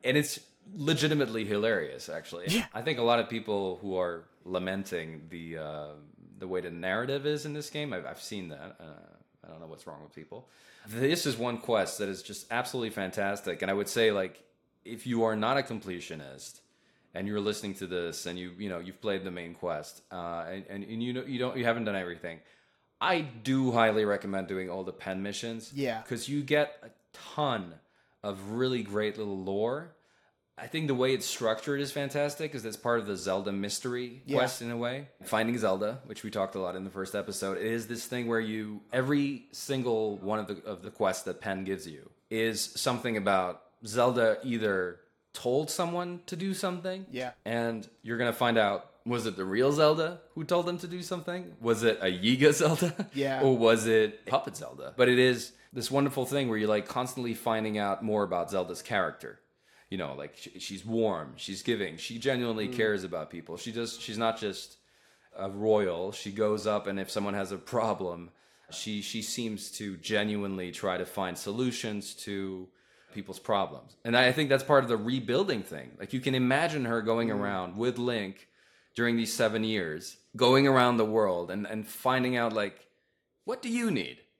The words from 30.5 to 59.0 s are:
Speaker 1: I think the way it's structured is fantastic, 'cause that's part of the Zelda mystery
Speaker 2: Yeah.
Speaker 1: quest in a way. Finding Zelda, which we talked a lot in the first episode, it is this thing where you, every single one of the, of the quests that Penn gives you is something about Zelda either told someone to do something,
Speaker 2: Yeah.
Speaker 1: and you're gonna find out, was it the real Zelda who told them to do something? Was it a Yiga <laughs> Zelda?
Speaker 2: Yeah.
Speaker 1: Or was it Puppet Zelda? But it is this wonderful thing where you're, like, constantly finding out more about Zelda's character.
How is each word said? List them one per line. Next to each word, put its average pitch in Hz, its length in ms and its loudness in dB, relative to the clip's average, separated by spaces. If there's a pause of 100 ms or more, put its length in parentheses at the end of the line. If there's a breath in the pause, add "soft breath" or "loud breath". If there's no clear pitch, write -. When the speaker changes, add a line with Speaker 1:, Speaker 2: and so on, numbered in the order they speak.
Speaker 1:
I 120 120 -14
think 156 180 -4
the 139 80 2
way 127 180 4
it's 120 140 0
structured 123 540 0
is 139 100 -2
fantastic, 143 600 -2
'cause 127 100 -8
that's 110 140 -8
part 117 240 2
of 101 60 -8
the 101 100 -2
Zelda 95 360 0
mystery 123 720 -4
Speaker 2:
Yeah. 139 140 2
Speaker 1:
quest 127 240 0
in 117 80 -6
a 120 60 -4
way. 127 320 -4 (160)
Finding 113 340 2
Zelda, 107 480 0
which 113 160 -12
we 107 80 -8
talked 98 240 -2
a 98 60 -4
lot 90 160 -4
in 92 80 -8
the 95 60 -8
first 95 240 -6
episode, 98 440 -4
it 101 80 -2
is 113 220 -2
this 117 180 -6
thing 123 220 -4
where 117 120 2
you, 107 400 -6 (120)
every 139 580 0
single 117 680 0
one 101 200 -2
of 104 80 -4
the, 95 180 -8
of 95 180 -10
the 107 100 -12
quests - 320 2
that 90 160 -6
Penn 95 240 -2
gives 92 240 -4
you 76 200 -16 (220)
is 113 300 0
something 120 560 -2
about 95 460 2 (220)
Zelda 117 600 4
either 101 560 0 (320)
told 139 380 0
someone 175 560 -2
to 180 100 -10
do 190 180 -2
something, 185 560 -4
Speaker 2:
Yeah. 123 220 -6 (120)
Speaker 1:
and 117 420 -2 (160)
you're 117 140 -4
gonna 120 160 2
find 117 240 4
out, 101 360 4 (120)
was 113 220 0
it 95 100 -2
the 95 80 -2
real 117 280 4
Zelda 160 480 4 (160)
who 160 80 -4
told 175 220 2
them 175 120 -4
to 180 80 -10
do 175 160 -8
something? 175 580 -6
Was 113 220 4
it 110 180 6
a 95 60 2
Yiga 120 460 6
<laughs> - 20 6
Zelda? 165 580 2
Speaker 2:
Yeah. 135 300 0
Speaker 1:
Or 131 160 6
was 113 280 8
it 110 380 4
Puppet 127 320 0
Zelda? 67 400 -12
But 123 120 8
it 123 100 8
is 127 340 4 (200 soft breath)
this 120 180 -4
wonderful 139 340 2
thing 135 240 0
where 110 80 2
you're, 107 120 2
like, 107 180 4
constantly 123 480 -4
finding 110 420 0
out 101 280 0
more 104 180 2
about 90 300 0
Zelda's 90 280 -2
character. 80 600 -2 (500 soft breath)